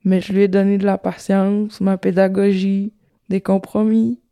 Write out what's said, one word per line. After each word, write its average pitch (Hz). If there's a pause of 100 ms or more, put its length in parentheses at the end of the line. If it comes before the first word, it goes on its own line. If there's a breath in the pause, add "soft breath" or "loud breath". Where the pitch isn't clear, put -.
Mais 185
je 202
lui 190
ai 202
donné 196
de 196
la 196
patience, 196
ma 190
pédagogie, 196 (340)
des 190
compromis 220 (120)